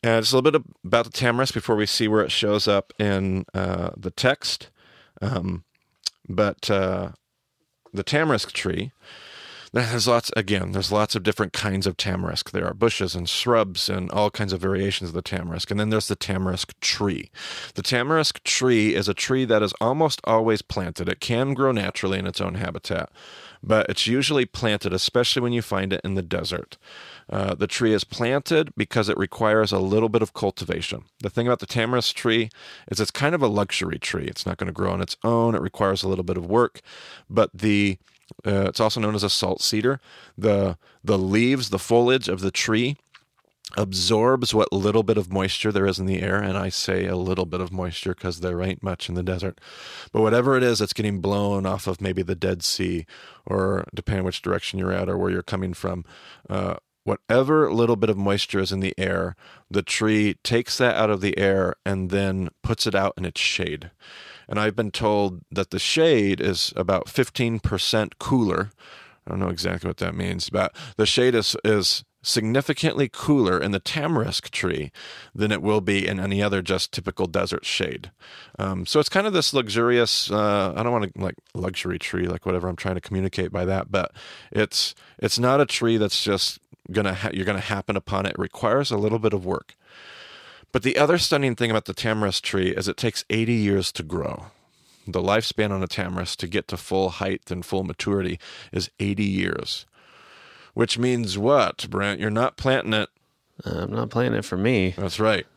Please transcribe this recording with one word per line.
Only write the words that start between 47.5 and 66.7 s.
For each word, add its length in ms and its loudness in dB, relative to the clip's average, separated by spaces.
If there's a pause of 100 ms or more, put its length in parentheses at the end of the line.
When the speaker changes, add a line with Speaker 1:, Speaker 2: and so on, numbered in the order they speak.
Speaker 1:
of 120 -6
moisture 420 -4
'cause 260 -6
there 220 -2
ain't 200 -2
much 260 -6
in 80 -4
the 80 -2
desert. 360 -4 (520)
But 100 4
whatever 340 4
it 60 4
is 160 4
that's 140 0
getting 280 -2
blown 460 0
off 220 -2
of 120 -4
maybe 220 -2
the 140 -2
Dead 260 -2
Sea, 440 -2 (380)
or 480 0
depending 320 -2
which 180 -4
direction 360 -2
you're 140 0
at 160 -2
or 100 -2
where 120 0
you're 120 -2
coming 320 -4
from, 300 -6 (440)
uh, 280 -2 (280)
whatever 680 2
little 220 4
bit 160 2
of 60 2
moisture 420 0
is 140 0
in 80 -2
the 180 -2
air, 380 -2 (340)
the 120 0
tree 600 2
takes 360 0
that 180 4
out 140 4
of 100 0
the 180 0
air 460 2
and 260 -2
then 380 0 (140)
puts 220 -2
it 120 0
out 200 2
in 80 -6
its 160 -6
shade. 520 -4 (560)
And 120 -2
I've 160 0
been 160 -2
told 580 0
that 200 -2
the 100 -4
shade 600 4
is 360 0